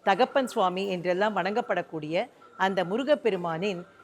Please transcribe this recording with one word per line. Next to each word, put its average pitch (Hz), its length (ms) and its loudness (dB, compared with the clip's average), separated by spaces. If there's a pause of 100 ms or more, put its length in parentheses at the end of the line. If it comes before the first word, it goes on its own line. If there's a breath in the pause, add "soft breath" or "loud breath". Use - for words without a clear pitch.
தகப்பன் 247 440 2
சுவாமி 190 400 0
என்றெல்லாம் 180 480 0
வணங்கப்படக்கூடிய 180 920 -2 (280 loud breath)
அந்த 190 260 2
முருகப்பெருமானின் 185 1000 -2 (180)